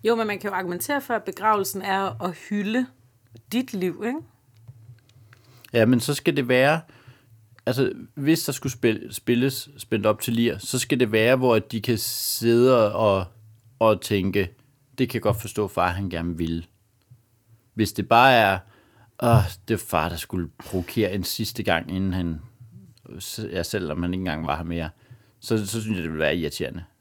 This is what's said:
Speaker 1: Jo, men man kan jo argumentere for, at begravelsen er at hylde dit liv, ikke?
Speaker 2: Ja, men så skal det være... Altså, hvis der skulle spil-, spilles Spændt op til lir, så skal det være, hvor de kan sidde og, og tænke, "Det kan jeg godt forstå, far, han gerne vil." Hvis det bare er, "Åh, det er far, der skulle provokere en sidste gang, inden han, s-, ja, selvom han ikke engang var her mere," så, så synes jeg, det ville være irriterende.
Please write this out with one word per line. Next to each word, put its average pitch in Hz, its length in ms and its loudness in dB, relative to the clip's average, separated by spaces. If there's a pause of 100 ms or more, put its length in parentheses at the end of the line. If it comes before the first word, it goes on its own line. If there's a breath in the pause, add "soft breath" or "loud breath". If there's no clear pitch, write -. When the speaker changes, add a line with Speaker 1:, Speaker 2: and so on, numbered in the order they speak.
Speaker 1:
Jo, 220 120 4
men 226 120 -2
man 202 120 -4
kan 208 100 -6
jo 196 60 -6
argumentere 185 460 -2
for, 254 120 -6
at 214 100 -2
begravelsen 196 580 0
er 196 440 -2
at 180 80 -4 (160)
hylde 214 360 0 (680)
dit 254 220 -4
liv, 185 320 -4
ikke? 262 140 -4 (1500 soft breath)
Speaker 2:
Ja, 113 120 6
men 120 140 4
så 143 140 -2
skal 143 240 -2
det 127 100 -2
være... 135 340 4 (840 soft breath)
Altså, 123 260 0 (240)
hvis 151 280 0
der - 80 -4
skulle 131 220 -6
spil-, - 400 0
spilles 127 640 -2
Spændt 104 280 -4
op 107 160 2
til 123 120 -4
lir, 113 240 0
så 123 220 -6
skal 131 200 -2
det 117 120 2
være, 113 240 4
hvor 123 240 4
de 110 220 -6
kan 117 160 0
sidde 117 1000 2
og, 98 300 2 (540)
og 110 220 4
tænke, 95 480 0 (480)
"Det 127 120 0
kan - 40 -12
jeg 120 80 -4
godt 104 200 0
forstå, 101 260 -4
far, 90 220 0
han 95 200 -4
gerne 85 280 -4
vil." 82 300 -4 (1080)
Hvis 107 160 0
det 98 140 -4
bare 123 260 8
er, 98 260 6 (640 soft breath)
"Åh, 117 180 6 (260)
det 113 60 0
er 104 40 0 (100)
far, 82 220 0
der 82 60 -8
skulle 82 420 -6
provokere 95 560 -2
en 98 100 -4
sidste - 400 -6
gang, 82 280 -2
inden 95 220 -2
han, 85 260 -4 (800)
s-, - 200 -12 (120)
ja, - 120 -4
selvom 85 400 -4
han 90 100 -2
ikke 92 80 -4
engang 80 260 -4
var 71 100 0
her 85 60 -8
mere," 82 260 -6 (500 soft breath)
så, 110 260 -2
så 107 160 -6
synes 107 160 -4
jeg, 85 60 -6
det 80 80 -6
ville 78 120 -2
være 76 140 2
irriterende. 78 460 -6 (180)